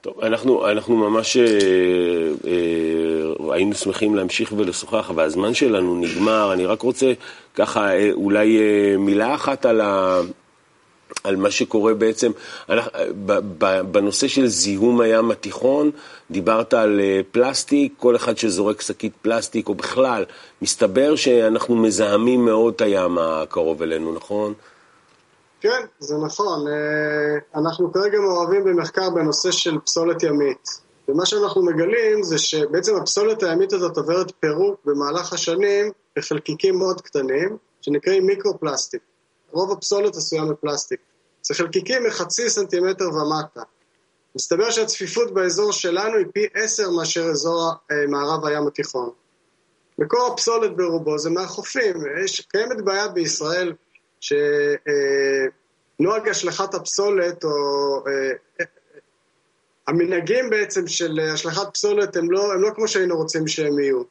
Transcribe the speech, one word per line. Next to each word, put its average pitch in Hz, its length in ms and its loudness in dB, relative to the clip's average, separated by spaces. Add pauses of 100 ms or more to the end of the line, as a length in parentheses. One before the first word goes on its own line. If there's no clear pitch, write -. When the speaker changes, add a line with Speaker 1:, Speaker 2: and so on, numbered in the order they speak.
Speaker 1:
טוב, - 200 -10
אנחנו, 113 480 2
אנחנו 107 260 2
ממש, 110 420 2
אה, 123 60 8 (1040)
אה, 82 1040 0
היינו 98 220 0
שמחים 104 400 -2
להמשיך 101 420 -2
ולשוחח, 104 520 -4
אבל 80 140 0
הזמן 92 300 0
שלנו 98 420 2
נגמר. 95 580 2
אני 92 120 0
רק 104 160 -2
רוצה 131 320 2 (420)
ככה, 101 400 2
אה, 101 160 4
אולי, 104 480 4
אה, 101 380 4
מילה 101 380 2
אחת 135 300 -2
על 113 160 4
ה-, 95 400 2 (1000)
על 98 120 0
מה 98 160 0
שקורה 113 420 2
בעצם. 110 380 2 (380)
אנחנו, 113 220 0 (340)
ב-, 101 140 2 (180)
ב-, 95 240 2 (100)
בנושא 101 360 2
של 131 200 2
זיהום 107 540 2
הים 113 300 4
התיכון, 135 600 0 (400)
דיברת 110 420 2
על, 107 260 4
אה, 98 220 2 (100)
פלסטיק, 135 680 2
כל 120 180 4
אחד 113 220 0
שזורק 101 440 0
שקית 104 400 -6
פלסטיק, 110 480 -2
או 101 60 0
בכלל, 120 500 0 (360)
מסתבר 123 540 2
שאנחנו 120 600 4
מזהמים 110 680 4
מאוד 113 300 4
את 120 60 -2
הים 92 360 2
הקרוב 80 640 -2
אלינו, 80 320 -2
נכון? 104 400 -4 (1080)
Speaker 2:
כן, 233 240 0 (140)
זה 143 180 -6
נכון. 151 500 -2
אה, 151 920 -2
אנחנו 165 320 -2
כרגע 202 260 0
מעורבים 185 440 2
במחקר 185 460 0
בנושא 170 420 0
של 160 280 -2
פסולת 165 440 0
ימית. 147 680 -2 (200)
ומה 160 160 0
שאנחנו 190 400 0
מגלים 208 580 2
זה 165 140 -2
שבעצם 165 580 0
הפסולת 208 480 0
הימית 185 300 0
הזאת 175 240 -2
עוברת 165 420 -2
פירוק 175 460 0
במהלך 147 480 -2
השנים 202 580 0 (240)
בחלקיקים 156 600 -2
מאוד 185 240 -2
קטנים, 147 560 -2 (240)
שנקראים 180 440 0
מיקרופלסטיק. 170 760 -2 (500)
רוב 190 200 -2
הפסולת 202 440 0
עשויה 156 280 -4
מפלסטיק. 147 560 -4 (420)
זה - 120 -6
חלקיקים 185 500 -2
מחצי 220 460 -2
סנטימטר 190 600 -2
ומטה. 151 520 -4 (720)
מסתבר 190 360 0
שהצפיפות 220 600 -2
באזור 190 380 0
שלנו 196 460 -2
היא 185 160 2
פי 208 200 0
עשר 214 360 -2
מאשר 170 340 -2
אזור, 165 480 -2 (200)
אה, 147 40 -2 (120)
מערב 143 380 -2
הים 147 220 -2
התיכון. 131 420 -6 (880)
מקור 240 340 0
הפסולת 220 420 -2
ברובו 165 420 -2
זה 156 120 -4
מהחופים. 190 640 -4 (280)
יש, - 180 -6
קיימת 220 400 -4
בעיה 196 260 -2
בישראל 175 640 -4 (460)
ש-, - 140 -4 (540)
אה, 139 580 0 (540)
נוהג 208 300 0
השלכת 190 440 -4
הפסולת, 180 720 -2
או, 156 60 -2 (580)
אה, 135 580 -6 (1200)
המנהגים 175 600 0
בעצם 202 380 -2
של 160 320 -4 (140)
השלכת 165 400 -4
פסולת 208 420 0
הם 170 160 -2
לא, 202 220 0
הם 185 80 0
לא 208 140 2
כמו 214 120 -2
שהיינו 180 300 0
רוצים 160 300 -4
שהם 147 320 -2
יהיו. 135 320 0